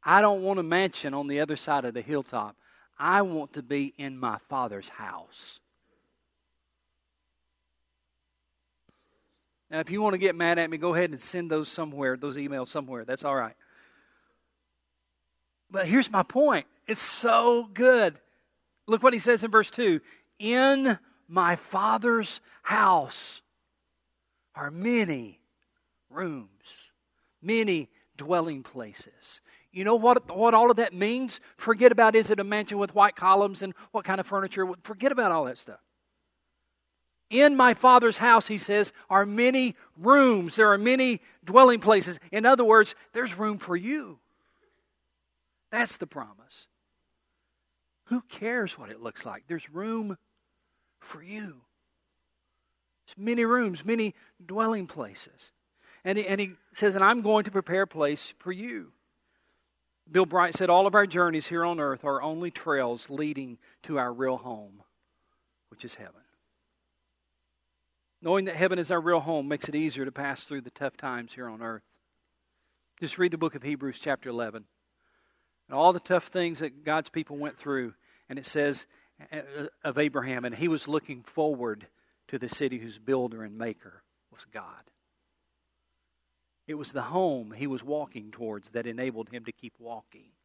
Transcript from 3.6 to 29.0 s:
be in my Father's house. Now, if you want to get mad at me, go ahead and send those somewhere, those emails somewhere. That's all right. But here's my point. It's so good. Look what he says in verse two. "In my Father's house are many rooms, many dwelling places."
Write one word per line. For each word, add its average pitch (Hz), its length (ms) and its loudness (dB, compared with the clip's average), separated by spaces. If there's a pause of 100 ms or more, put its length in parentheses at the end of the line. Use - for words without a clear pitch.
be 139 360 -4
in 135 200 -12
my 120 200 -4 (120)
Father's 113 400 -6
house. - 720 -18 (4000)
Now, 156 80 -4
if 160 100 -6
you 202 140 -2
want 208 100 2
to 185 60 -4
get 185 160 2
mad 170 240 0
at 165 100 -2
me, 160 80 -8
go 170 160 -2
ahead 170 160 0
and 143 100 -12
send 175 300 -10
those 156 180 -2
somewhere, 139 480 -6
those 135 220 -10
emails 139 300 -8
somewhere. 131 360 -10
That's 127 200 -8
all 139 120 -2
right. 113 200 -4 (2250)
But 190 160 -2
here's 226 240 2
my 196 100 2
point. 247 460 2 (180)
It's 220 160 -4
so 233 640 2 (100)
good. 226 480 4 (640)
Look 214 160 0
what 254 120 6
he 233 60 -2
says 226 240 2
in 226 60 -4
verse 214 220 4
two. 190 300 2 (360)
"In 254 640 2 (280)
my 175 280 2
Father's 220 840 -2 (220)
house 190 800 0 (1120)
are 143 160 -10
many 170 680 -4 (720)
rooms, 139 800 -12 (500)
many 196 480 -2 (260)
dwelling 160 460 -2
places." - 800 -18 (300)